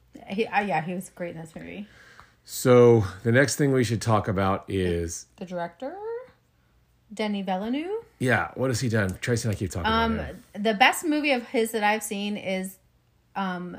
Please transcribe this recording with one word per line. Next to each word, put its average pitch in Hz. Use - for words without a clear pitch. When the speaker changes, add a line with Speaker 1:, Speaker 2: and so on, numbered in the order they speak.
Speaker 1:
He, 214
uh, 196
yeah, 180
he 175
was 185
great 175
in 160
this 165
movie. 175
Speaker 2:
So 120
the 117
next 127
thing 143
we 131
should 113
talk 107
about 95
is 87
Speaker 1:
The 190
director, 180
Denis 208
Villeneuve. 262
Speaker 2:
Yeah, 117
what 131
has 113
he 131
done? 101
Tracy 120
and 101
I -
keep 98
talking 214
Speaker 1:
Um, 226
Speaker 2:
about -
him. 170
Speaker 1:
the 214
best 262
movie 302
of 240
his 226
that 220
I've 214
seen 208
is, 190
um, 180